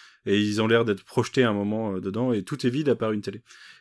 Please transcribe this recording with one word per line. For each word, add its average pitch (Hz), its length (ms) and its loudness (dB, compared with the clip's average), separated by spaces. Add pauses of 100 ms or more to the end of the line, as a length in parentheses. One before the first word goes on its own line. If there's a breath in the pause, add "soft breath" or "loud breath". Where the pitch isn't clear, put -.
(260 soft breath)
Et 104 140 4
ils 104 240 2
ont - 20 2
l'air 117 200 4
d'être 104 180 -2
projetés - 400 0
à 113 80 2
un - 20 0
moment, 104 440 -2
euh, 90 40 -6
dedans 110 320 -2
et 104 80 -2
tout - 240 -6
est 123 60 4
vide 143 180 0
à 117 60 4
part 113 160 -2
une 107 100 -4
télé. - 220 -12 (380 soft breath)